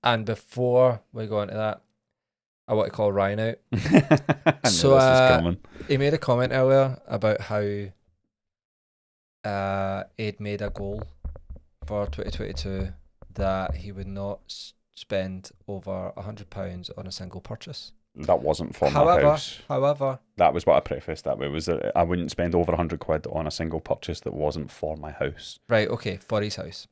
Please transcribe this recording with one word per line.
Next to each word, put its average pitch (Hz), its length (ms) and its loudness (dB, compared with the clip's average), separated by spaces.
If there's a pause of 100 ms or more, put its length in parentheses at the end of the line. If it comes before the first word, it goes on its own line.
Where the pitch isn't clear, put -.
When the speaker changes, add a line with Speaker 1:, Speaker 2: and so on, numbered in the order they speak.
Speaker 1:
And 113 200 2
before 123 760 2 (120)
we 113 140 -8
go 104 160 -2
into 98 120 -6
that, 107 280 -4 (840)
I 113 60 2
want 107 120 2
to - 100 -6
call 104 160 2
Ryan 101 280 2
out. 113 240 -2
Speaker 2:
<laughs> - 80 -8
I 110 60 0 (880)
knew 123 60 6
Speaker 1:
So, 135 200 4
Speaker 2:
this 135 40 10
was 131 80 8
Speaker 1:
uh, 131 360 8
Speaker 2:
coming. 87 180 0 (320)
Speaker 1:
he 143 80 2
made 143 180 2
a 156 40 0
comment 123 340 2
earlier 131 560 4
about 107 320 0
how, 107 220 -2 (1800)
uh, 98 600 -4 (120)
he'd 107 240 -6
made 104 220 -6
a 104 80 -4
goal 104 320 -8 (840)
for 104 200 -4
twenty - 240 -6
twenty-two 95 580 -6 (460)
that 95 420 -2
he 101 160 -10
would 95 140 -10
not 98 420 -8
s-, - 260 -16 (200)
spend 95 560 -6 (160)
over 95 500 -8
a - 60 -12
hundred 104 280 -12
pounds 92 460 -10
on 95 100 -12
a 92 60 -12
single 90 280 -12
purchase. - 520 -14 (220)
Speaker 2:
That 76 280 2
wasn't 78 340 -2
for 71 140 2
Speaker 1:
However, 147 320 4
Speaker 2:
my 147 80 6
house. - 380 -4
Speaker 1:
however, 139 500 0 (180)
Speaker 2:
That 82 180 6
was 87 120 -2
what 80 100 8
I - 40 6
prefaced - 440 -8
that 67 140 -2
way, 69 100 -4
was 80 180 -4
that - 300 -2
I 87 60 4
wouldn't 85 280 0
spend 87 240 -2
over 87 180 4
a 82 40 2
hundred 82 240 -2
quid 78 280 -2
on 80 180 -4
a 76 40 -6
single 80 300 -4
purchase - 400 -4
that - 140 -8
wasn't 73 360 -4
for 78 260 -8
my 76 160 -12
house. - 460 -8 (100)
Speaker 1:
Right, 110 200 2
okay, 107 280 -6
for 107 260 -4
his 104 140 -6
house. - 360 -14